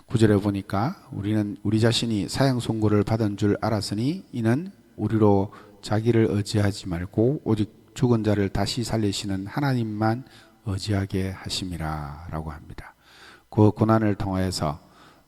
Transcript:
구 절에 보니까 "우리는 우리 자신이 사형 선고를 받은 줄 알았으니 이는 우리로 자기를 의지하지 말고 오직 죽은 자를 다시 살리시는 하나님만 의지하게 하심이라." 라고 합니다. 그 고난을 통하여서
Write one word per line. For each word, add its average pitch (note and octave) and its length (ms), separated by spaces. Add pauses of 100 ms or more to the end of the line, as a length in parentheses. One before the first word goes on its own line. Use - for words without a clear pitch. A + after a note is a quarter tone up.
구 - 100
절에 G#2+ 200
보니까 G2+ 600 (140)
"우리는 G#2 520
우리 G#2 160
자신이 A2+ 520
사형 C3 300
선고를 G#2+ 420
받은 G#2+ 340
줄 G2+ 240
알았으니 A2+ 720
이는 B2+ 400 (240)
우리로 G#2 560 (300)
자기를 A2+ 480
의지하지 G2+ 580
말고 G#2+ 560
오직 - 500
죽은 A#2 300
자를 G2+ 240
다시 G2+ 360
살리시는 G2+ 640
하나님만 A2+ 800 (400)
의지하게 G2 680
하심이라." D#2+ 1000
라고 D#2 220
합니다. - 420 (560)
그 G#2+ 200
고난을 A2 440
통하여서 F#2 680 (460)